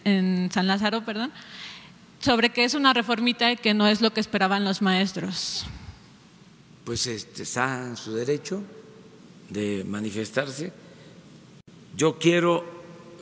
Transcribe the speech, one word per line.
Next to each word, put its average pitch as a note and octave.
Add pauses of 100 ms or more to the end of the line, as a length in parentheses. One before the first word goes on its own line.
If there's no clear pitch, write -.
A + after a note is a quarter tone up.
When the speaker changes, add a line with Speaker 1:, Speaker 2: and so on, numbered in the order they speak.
Speaker 1:
en F#3
San F#3
Lázaro, G#3
perdón, A3+ (880)
sobre A#3+
que A#3+
es A#3+
una C#4
reformita A#3+
y A#3+
que G#3+
no G#3
es G#3+
lo A3+
que A3
esperaban G3
los G3
maestros? F#3 (1200)
Speaker 2:
Pues, A#2
este, G#2+
está B2+
en A#2
su G#2+
derecho C#3+ (880)
de G2+
manifestarse. A2 (1080)
Yo D#3
quiero E3+ (580)